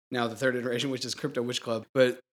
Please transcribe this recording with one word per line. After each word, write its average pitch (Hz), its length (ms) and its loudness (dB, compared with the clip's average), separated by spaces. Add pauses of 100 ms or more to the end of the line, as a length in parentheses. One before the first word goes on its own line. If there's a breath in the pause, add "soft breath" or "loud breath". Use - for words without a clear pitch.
(120)
now 120 160 2
the 110 80 -6
third 123 220 2
iteration, 127 320 -2
which 127 160 -4
is 117 100 -6
Crypto 131 260 -4
Witch 123 200 -2
Club. 113 320 -4
But 135 260 6 (140)